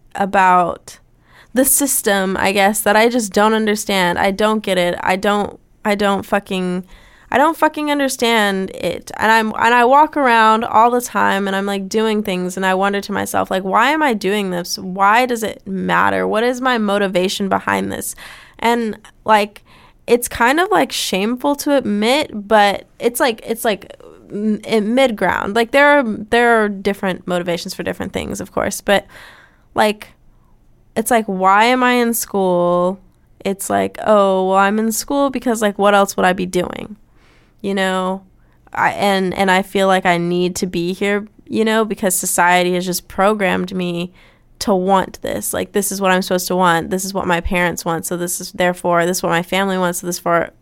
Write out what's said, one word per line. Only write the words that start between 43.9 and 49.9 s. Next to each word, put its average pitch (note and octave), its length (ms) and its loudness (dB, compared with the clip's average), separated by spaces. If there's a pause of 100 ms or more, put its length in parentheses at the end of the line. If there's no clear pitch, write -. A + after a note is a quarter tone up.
to G3+ 160 0
want F#3 460 0
this. - 320 -6
Like, F#3 180 -6
this G3+ 180 -2
is G3 120 -6
what F#3+ 100 2
I'm F#3 100 2
supposed F#3 260 -2
to F3+ 100 -2
want. E3 320 2
This F#3 160 -4
is F#3+ 80 -8
what F#3+ 120 -4
my E3+ 140 0
parents F3 460 -2
want. E3+ 200 -4
So F3+ 120 -6
this F3 240 -6
is, F#3 100 -14
therefore, F3 540 0
this F3+ 120 -2
is - 60 -6
what F3 60 -2
my E3+ 140 0
family F#3+ 340 -2
wants. F3+ 220 -2